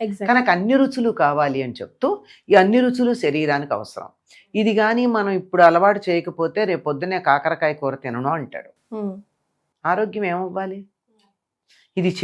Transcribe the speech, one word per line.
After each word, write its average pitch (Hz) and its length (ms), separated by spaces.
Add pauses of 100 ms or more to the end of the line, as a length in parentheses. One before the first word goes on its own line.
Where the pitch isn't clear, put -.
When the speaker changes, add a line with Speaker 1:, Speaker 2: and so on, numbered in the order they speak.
Speaker 1:
Exactly. 202 260
Speaker 2:
కనుక 247 220
అన్ని 190 240
రుచులు 269 360
కావాలి 147 520
అని 123 100
చెప్తూ, 302 480 (280)
ఈ 196 60
అన్ని 202 260
రుచులు 247 340
శరీరానికి 147 600
అవసరం. 101 320 (480)
ఇది 214 200
కానీ 220 320
మనం 214 240
ఇప్పుడు 185 320
అలవాటు 185 460
చేయకపోతే 170 560
రేపు 180 180
పొద్దున్నే 180 360
కాకరకాయ 156 560
కూర 139 200
తినను 127 340
అంటాడు. - 680
Speaker 1:
Hmm. 202 240 (640)
Speaker 2:
ఆరోగ్యం 208 380
ఏమవ్వాలి? 190 600 (1120)
ఇది 180 280